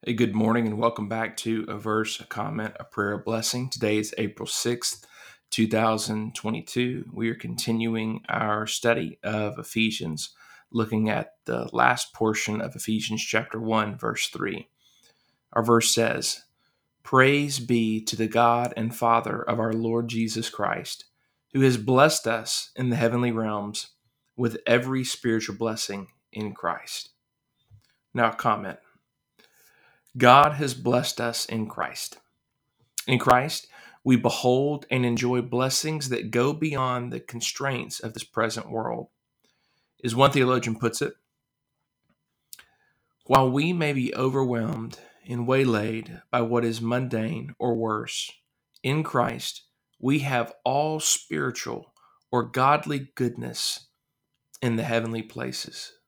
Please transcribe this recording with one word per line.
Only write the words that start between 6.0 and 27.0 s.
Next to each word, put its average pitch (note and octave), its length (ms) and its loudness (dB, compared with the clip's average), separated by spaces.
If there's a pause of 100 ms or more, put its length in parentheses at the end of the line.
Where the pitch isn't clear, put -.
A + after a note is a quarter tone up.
twenty-two. B2 800 -4
We A#2 160 -4
are A#2 60 -2
continuing A2+ 920 -4
our G#2+ 400 -2
study A#2 560 -2
of G#2+ 360 -4
Ephesians, G#2+ 720 -2 (400)
looking A2 400 0
at A2 240 -4 (100)
the A#2+ 300 -4
last B2 400 2
portion G#2+ 480 -2
of - 120 -8
Ephesians A2 480 -4
chapter A2 380 -2
one, A2 380 0
verse A2+ 300 -4
three. - 420 -6 (800)
Our A#2 100 2
verse A#2 320 6
says, - 500 0 (580)
"Praise C#3 580 4
be A#2 440 2
to A2 120 -6
the A2 100 0
God A#2 520 4
and A2+ 180 -4
Father A2+ 460 2
of A#2 180 0
our A2+ 140 0
Lord A2+ 340 0
Jesus A2+ 400 -2
Christ, - 560 -4 (480)
who C3+ 80 2
has C3 160 6
blessed B2+ 500 4
us A2+ 480 -4
in B2+ 140 -2
the A#2 80 2
heavenly A#2+ 360 2
realms G#2+ 560 -4 (460)
with A#2+ 320 -2
every B2+ 380 2
spiritual A2+ 520 -2
blessing G#2+ 520 -6 (240)
in G#2+ 220 -8
Christ." - 560 -6 (1040)